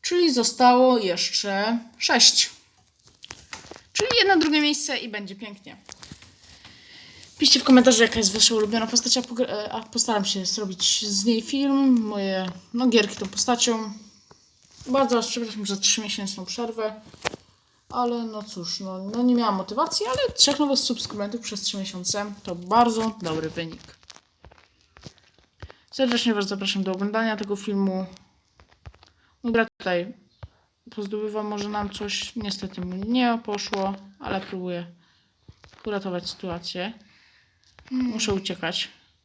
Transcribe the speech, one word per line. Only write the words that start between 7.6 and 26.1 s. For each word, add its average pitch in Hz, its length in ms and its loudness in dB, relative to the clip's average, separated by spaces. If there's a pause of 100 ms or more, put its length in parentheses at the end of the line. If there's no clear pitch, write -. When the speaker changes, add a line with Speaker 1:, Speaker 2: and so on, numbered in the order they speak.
Speaker 1:
komentarzu, 254 400 8
jaka 226 140 2
jest 202 160 2
wasza 220 220 4
ulubiona 220 320 2
postać, 240 300 0
a 254 40 0
pogr-, 240 280 -4
e, 208 240 -6
a 226 100 -6
postaram 214 420 0
się 190 200 -4
zrobić 196 640 -2
z 202 180 -2
niej 226 160 4
film, 269 600 4
moje, 196 500 -2 (220)
no, 247 140 2
gierki 214 280 4
tą 196 120 -6
postacią. 226 680 0 (920)
Bardzo 262 280 4
was 226 120 2
przepraszam 214 380 -6
za 196 120 -4
trzymiesięczną 202 680 -2
przerwę, 220 560 -6 (880)
ale 240 340 -2
no 214 200 -8
cóż, 175 360 -10
no, 190 200 -8
no 214 240 -4
nie 247 120 4
miałam 226 200 2
motywacji, 220 500 -2
ale 508 300 -2
trzech - 240 4
nowych 277 200 2
subskrybentów 214 640 -4
przez 202 200 -8
trzy - 160 -6
miesiące 196 560 -6 (100)
to 180 120 -8
bardzo 220 680 2
dobry 160 280 -4
wynik. 165 320 -8 (2000)
Serdecznie 240 420 2